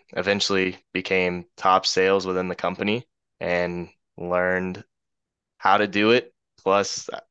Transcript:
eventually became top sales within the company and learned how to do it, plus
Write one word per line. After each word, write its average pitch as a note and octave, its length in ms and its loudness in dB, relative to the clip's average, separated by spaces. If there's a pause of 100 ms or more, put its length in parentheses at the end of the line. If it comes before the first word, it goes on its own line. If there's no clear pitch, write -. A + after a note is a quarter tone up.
(160)
eventually F#2 640 0 (160)
became F2+ 520 -2 (120)
top F#2 300 4
sales F#2+ 400 2
within F#2 200 -2
the F2+ 80 -6
company G2+ 520 -4 (320)
and F2 500 -2 (260)
learned F#2 680 -2 (720)
how F#2+ 200 2
to G#2 100 2
do G#2 220 2
it, A#2+ 240 2 (240)
plus - 500 0 (240)